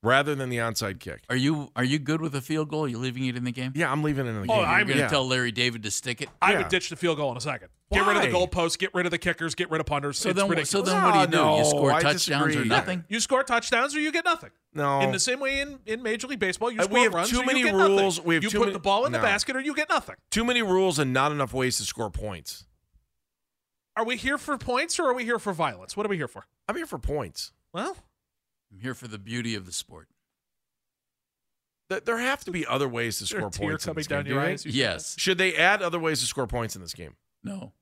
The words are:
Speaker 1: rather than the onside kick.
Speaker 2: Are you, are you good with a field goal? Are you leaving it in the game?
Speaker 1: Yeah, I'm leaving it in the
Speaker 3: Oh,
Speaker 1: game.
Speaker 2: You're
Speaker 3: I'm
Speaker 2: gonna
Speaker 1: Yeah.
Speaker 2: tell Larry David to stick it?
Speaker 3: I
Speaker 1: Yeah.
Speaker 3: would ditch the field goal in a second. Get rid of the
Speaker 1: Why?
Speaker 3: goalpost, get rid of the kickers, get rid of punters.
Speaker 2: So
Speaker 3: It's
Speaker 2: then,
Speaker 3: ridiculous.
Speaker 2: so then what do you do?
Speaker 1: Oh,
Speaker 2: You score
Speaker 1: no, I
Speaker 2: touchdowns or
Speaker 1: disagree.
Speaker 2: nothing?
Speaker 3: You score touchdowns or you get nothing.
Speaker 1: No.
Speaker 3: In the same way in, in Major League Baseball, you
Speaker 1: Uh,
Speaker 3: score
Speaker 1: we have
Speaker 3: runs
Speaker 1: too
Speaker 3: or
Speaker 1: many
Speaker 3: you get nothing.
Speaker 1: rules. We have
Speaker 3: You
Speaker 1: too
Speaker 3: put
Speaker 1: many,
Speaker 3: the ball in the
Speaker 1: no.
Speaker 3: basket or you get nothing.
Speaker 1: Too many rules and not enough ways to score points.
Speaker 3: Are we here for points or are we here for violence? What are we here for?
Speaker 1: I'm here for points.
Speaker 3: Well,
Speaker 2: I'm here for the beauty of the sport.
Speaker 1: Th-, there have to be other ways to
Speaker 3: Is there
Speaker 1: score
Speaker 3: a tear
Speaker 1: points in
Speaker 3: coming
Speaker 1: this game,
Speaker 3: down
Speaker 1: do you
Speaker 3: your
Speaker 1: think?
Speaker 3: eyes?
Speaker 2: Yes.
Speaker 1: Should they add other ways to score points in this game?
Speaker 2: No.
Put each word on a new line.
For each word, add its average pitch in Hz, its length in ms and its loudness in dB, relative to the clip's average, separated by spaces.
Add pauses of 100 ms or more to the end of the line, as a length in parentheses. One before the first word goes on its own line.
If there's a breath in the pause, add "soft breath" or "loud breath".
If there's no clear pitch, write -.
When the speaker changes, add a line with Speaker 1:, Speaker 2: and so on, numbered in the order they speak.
Speaker 1:
rather 139 320 4
than 135 140 -4
the 123 80 -2
onside 113 420 -2
kick. 67 280 -12
Speaker 2:
Are 127 80 -2
you, 143 400 0
are 123 80 0
you 131 140 0
good 151 240 -2
with 160 140 -6
a 139 40 -2
field 156 300 -4
goal? 151 160 -2
Are - 20 -2
you 117 120 -4
leaving 127 260 -4
it 123 100 -2
in 123 80 -6
the 123 80 -2
game? 127 240 -6
Speaker 1:
Yeah, 151 160 0
I'm 151 120 0
leaving 139 240 0
it - 20 -4
in 110 60 -4
the 104 80 -4
Speaker 3:
Oh, - 20 -4
Speaker 1:
game. 220 120 2
Speaker 2:
You're 185 80 2
Speaker 3:
I'm 185 220 2
Speaker 2:
gonna - 140 2
Speaker 1:
Yeah. 135 60 2
Speaker 2:
tell 135 200 2
Larry 127 240 0
David 117 320 0
to 104 80 -4
stick 123 300 -6
it? 143 80 -10 (100)
Speaker 3:
I 190 140 4
Speaker 1:
Yeah. 185 60 2
Speaker 3:
would - 100 -2
ditch 180 200 0
the 170 60 -8
field 165 220 0
goal 143 140 -2
in 120 60 -8
a 120 40 -8
second. 135 280 -6 (220)
Get 196 140 4
rid 208 100 4
of 202 80 4
the 131 140 2
Speaker 1:
Why? 180 80 4
Speaker 3:
goalpost, 175 320 0
get 190 160 -4
rid 180 140 2
of 165 40 0
the 170 60 -2
kickers, 165 380 -2
get 170 160 -4
rid 160 100 0
of 151 60 -4
punters. 143 320 -2
Speaker 2:
So 208 100 0
Speaker 3:
It's 185 100 2
Speaker 2:
then, 196 100 4
Speaker 3:
ridiculous. 160 200 0
Speaker 2:
so 196 140 0
then 190 180 2
what 208 120 6
do 196 80 8
you 180 60 4
do? 160 120 2
Speaker 1:
Oh, 156 180 6
Speaker 2:
You 151 80 4
score 143 240 4
Speaker 1:
no, 143 60 6
I 160 60 4
Speaker 2:
touchdowns 151 420 2
or 156 60 2
Speaker 1:
disagree. 143 200 0
Speaker 2:
nothing? 170 400 0
Speaker 3:
You 220 100 -2
score 262 240 2
touchdowns 247 520 0
or 302 60 -2
you 302 100 -2
get 330 120 -2
nothing. 330 280 -2 (220)
Speaker 1:
No. 143 280 2
Speaker 3:
In 135 100 2
the - 80 -2
same 254 200 0
way 277 220 -2
in, 285 260 -8
in 226 160 -6
Major 226 240 -4
League 262 120 -6
Baseball, 196 320 0
you 220 80 -8
Speaker 1:
Uh, 175 40 4
Speaker 3:
score 196 120 0
Speaker 1:
we 247 80 6
have 214 100 4
Speaker 3:
runs 175 180 0
Speaker 1:
too 247 80 2
Speaker 3:
or 247 60 -2
Speaker 1:
many 262 140 2
Speaker 3:
you 247 60 2
get 208 100 2
nothing. 196 220 6
Speaker 1:
rules. 190 240 2
We 165 140 2
have 160 80 2
Speaker 3:
You 208 80 0
Speaker 1:
too 202 80 0
Speaker 3:
put 233 60 4
Speaker 1:
many, 202 80 -2
Speaker 3:
the 185 60 -6
ball 196 280 2
in - 60 -2
the 240 40 0
Speaker 1:
no. 220 60 2
Speaker 3:
basket 214 320 0
or 262 60 -2
you 285 120 -4
get 302 160 -2
nothing. - 260 -2 (140)
Speaker 1:
Too 226 160 0
many 240 160 2
rules 185 380 4
and 135 140 2
not 135 180 4
enough 135 220 -2
ways 127 240 0
to - 80 -4
score 113 260 -4
points. 92 540 -10 (1300)
Speaker 3:
Are 226 100 0
we 240 120 -2
here 269 200 -2
for 285 200 -4
points 262 420 -2
or 330 80 2
are 254 60 4
we 254 100 -2
here 226 160 -2
for 202 140 -4
violence? 135 440 -4
What 208 80 -2
are 208 40 -2
we 196 80 -2
here 143 100 -4
for? - 180 -14 (240)
Speaker 1:
I'm 220 60 -2
here 330 100 -6
for 156 140 -8
points. 120 540 -6 (200)
Speaker 3:
Well, 269 220 -6 (720)
Speaker 2:
I'm 95 120 -20
here 127 140 -8
for 120 120 -16
the 107 100 -12
beauty 113 380 -6
of 98 100 -8
the 90 60 -16
sport. - 380 -12 (1800)
Speaker 1:
Th-, 190 140 -4
there 226 140 -2
have 254 260 -2
to - 80 -10
be 165 160 -2
other 135 220 0
ways 117 300 -4
to - 40 -10
Speaker 3:
Is 98 60 -4
there 214 100 -4
Speaker 1:
score 107 80 -4
Speaker 3:
a 135 40 -8
tear - 180 -4
Speaker 1:
points 156 160 -6
in - 60 -6
Speaker 3:
coming 151 100 -6
Speaker 1:
this 147 60 -8
game, 151 100 -2
Speaker 3:
down 143 80 -2
Speaker 1:
do 139 60 -10
you 127 40 0
Speaker 3:
your 139 80 0
Speaker 1:
think? 165 100 0
Speaker 3:
eyes? - 120 -10
Speaker 2:
Yes. 120 520 -2
Speaker 1:
Should 185 200 0
they 180 180 2
add 185 260 6
other 175 180 0
ways 160 200 0
to 123 60 -2
score 131 220 -4
points 113 280 -4
in 95 60 -14
this 85 120 -14
game? 82 220 -14 (280)
Speaker 2:
No. 196 280 -10 (100)